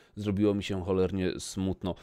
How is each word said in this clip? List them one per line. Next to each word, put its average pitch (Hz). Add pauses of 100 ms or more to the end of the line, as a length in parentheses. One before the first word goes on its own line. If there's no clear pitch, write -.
(160)
zrobiło 101
mi 101
się 95
cholernie 92
smutno. 95